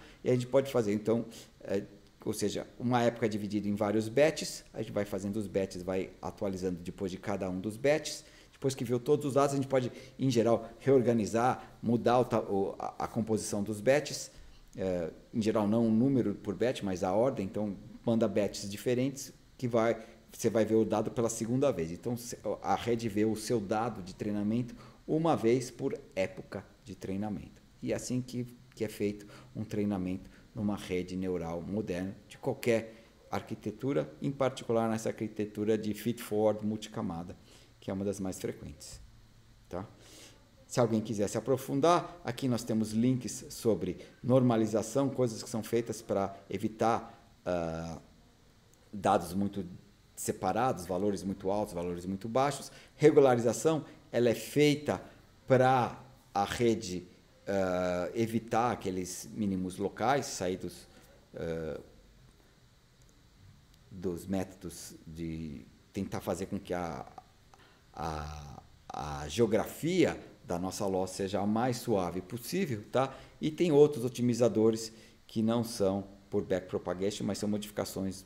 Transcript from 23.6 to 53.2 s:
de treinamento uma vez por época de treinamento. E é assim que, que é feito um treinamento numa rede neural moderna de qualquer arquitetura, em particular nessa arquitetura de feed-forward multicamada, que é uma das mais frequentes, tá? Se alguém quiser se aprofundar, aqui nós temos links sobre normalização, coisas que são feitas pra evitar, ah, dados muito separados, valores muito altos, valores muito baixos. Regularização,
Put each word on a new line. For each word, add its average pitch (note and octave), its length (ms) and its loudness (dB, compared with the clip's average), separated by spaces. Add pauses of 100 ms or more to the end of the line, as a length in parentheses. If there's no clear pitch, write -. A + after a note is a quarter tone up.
de F3 140 -12
treinamento G#2+ 580 -2 (320)
uma D#3 300 2
vez B2 340 4
por C3+ 260 -4 (200)
época - 500 -4 (180)
de F#2+ 120 -12
treinamento. F#2+ 640 -8 (220)
E B2 80 -2
é G#2+ 40 0
assim B2 260 -4
que, B2 260 -8 (260)
que - 100 -6
é A2 60 -2
feito G#2 380 -4 (260)
um A2 120 -6
treinamento G2 680 -2 (240)
numa G#2 220 -2
rede F#2 400 -4
neural E2+ 440 -4
moderna F#2 540 -4 (140)
de - 80 -20
qualquer - 640 -2 (260)
arquitetura, B2+ 800 -4 (120)
em C#3 100 -2
particular A#2+ 580 0
nessa A2 200 -2
arquitetura G#2+ 680 -2
de G#2 160 -2
feed-forward G#2+ 720 0
multicamada, F#2+ 720 -6 (460)
que G2+ 100 -6
é - 20 -2
uma G2 120 -2
das G2+ 140 -2
mais F#2 200 -4
frequentes, - 600 -10 (680)
tá? F2+ 180 -8 (800)
Se - 140 -4
alguém A2+ 220 4
quiser G#2 260 -2
se A2+ 100 -2
aprofundar, C#3 840 2
aqui B2 240 -4
nós A#2 160 0
temos A2 300 0
links B2 560 0
sobre F2+ 480 0 (260)
normalização, A#2+ 840 2
coisas A2 340 -2
que - 60 -12
são A2+ 120 -4
feitas A#2 400 -2
pra G2 340 -2 (140)
evitar, A2 840 -2 (140)
ah, E2 540 -2 (920)
dados F#2+ 420 2
muito G2 320 -2 (500)
separados, G2+ 720 0
valores F#2 360 0
muito F#2+ 300 -2
altos, G#2 220 0
valores F2 320 -4
muito G2 240 -4
baixos. C3 420 0 (240)
Regularização, C3+ 880 8 (280)